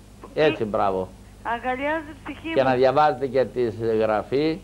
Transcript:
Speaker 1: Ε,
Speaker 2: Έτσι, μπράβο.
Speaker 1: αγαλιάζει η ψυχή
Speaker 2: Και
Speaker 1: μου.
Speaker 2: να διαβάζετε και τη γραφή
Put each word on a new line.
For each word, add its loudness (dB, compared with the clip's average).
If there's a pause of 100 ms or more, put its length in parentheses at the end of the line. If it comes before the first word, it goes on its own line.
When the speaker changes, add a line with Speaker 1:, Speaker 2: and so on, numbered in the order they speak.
(340)
Speaker 1:
Ε, 2
Speaker 2:
Έτσι, 2
μπράβο. 0 (340)
Speaker 1:
αγαλιάζει -4
η -16
ψυχή -8
Speaker 2:
Και 4
Speaker 1:
μου. 2
Speaker 2:
να 4
διαβάζετε 2
και 2
τη -4 (360)
γραφή 0